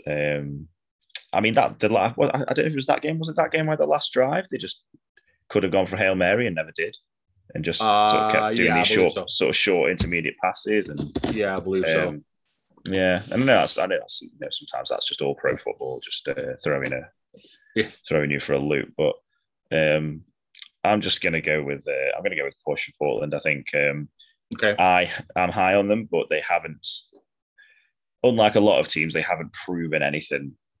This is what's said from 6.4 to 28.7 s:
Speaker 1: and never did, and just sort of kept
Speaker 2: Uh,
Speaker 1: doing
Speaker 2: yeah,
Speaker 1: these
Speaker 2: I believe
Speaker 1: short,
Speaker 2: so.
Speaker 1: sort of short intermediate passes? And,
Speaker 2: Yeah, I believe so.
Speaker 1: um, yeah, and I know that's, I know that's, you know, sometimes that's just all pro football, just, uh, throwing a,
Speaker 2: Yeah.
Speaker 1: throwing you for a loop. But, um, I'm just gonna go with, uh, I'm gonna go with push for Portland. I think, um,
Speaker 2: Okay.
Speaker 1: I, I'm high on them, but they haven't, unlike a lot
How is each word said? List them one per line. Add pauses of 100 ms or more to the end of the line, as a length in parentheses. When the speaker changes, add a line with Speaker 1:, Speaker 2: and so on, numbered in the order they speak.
Speaker 1:
and
never
did, (580)
and
just
sort
of
kept
Speaker 2:
Uh,
Speaker 1:
doing
Speaker 2:
yeah,
Speaker 1:
these
Speaker 2:
I
believe
Speaker 1:
short,
Speaker 2:
so.
Speaker 1:
sort
of
short
intermediate
passes?
And,
Speaker 2:
Yeah,
I
believe
so.
Speaker 1:
um, (640)
yeah, (100)
and
I
know
that's,
I
know
that's,
you (100)
know,
sometimes
that's
just
all
pro
football,
just,
uh,
throwing
a, (720)
Speaker 2:
Yeah. (200)
Speaker 1:
throwing
you
for
a
loop.
But, (580)
um, (640)
I'm
just
gonna
go
with,
uh,
I'm
gonna
go
with (100)
push
for (120)
Portland.
I
think,
um, (460)
Speaker 2:
Okay.
Speaker 1:
I, (240)
I'm
high
on
them,
but
they
haven't, (1400)
unlike
a
lot